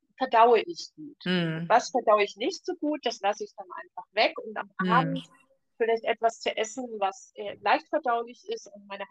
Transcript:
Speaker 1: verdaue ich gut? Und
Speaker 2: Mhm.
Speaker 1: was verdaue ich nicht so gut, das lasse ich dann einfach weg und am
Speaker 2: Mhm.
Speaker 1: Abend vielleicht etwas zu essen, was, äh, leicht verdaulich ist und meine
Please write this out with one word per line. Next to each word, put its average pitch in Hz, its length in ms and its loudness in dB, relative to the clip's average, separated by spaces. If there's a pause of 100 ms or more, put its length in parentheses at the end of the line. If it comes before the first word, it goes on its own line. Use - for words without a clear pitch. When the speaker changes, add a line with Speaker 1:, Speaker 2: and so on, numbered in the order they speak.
(180)
Speaker 1:
verdaue 233 440 6
ich - 340 -10
gut? - 220 -16 (240)
Und 160 160 -2
Speaker 2:
Mhm. 170 100 -6
Speaker 1:
was 226 240 4
verdaue 214 320 4
ich 208 140 -2
nicht 277 280 -6
so 359 100 -6
gut, 302 300 -4
das 226 160 -4
lasse 208 220 -2
ich 208 120 -12
dann 196 120 -16 (160)
einfach 180 300 -18
weg 269 260 2
und 440 180 -10
am - 220 -10
Speaker 2:
Mhm. 262 440 0
Speaker 1:
Abend - 40 -20 (500)
vielleicht 226 260 0
etwas 226 360 -2
zu - 160 -4
essen, 220 300 -6 (140)
was, 190 360 -6
äh, 208 260 -10
leicht 254 280 0
verdaulich 240 580 -4
ist 226 260 -10
und 202 140 -20
meine 196 240 -12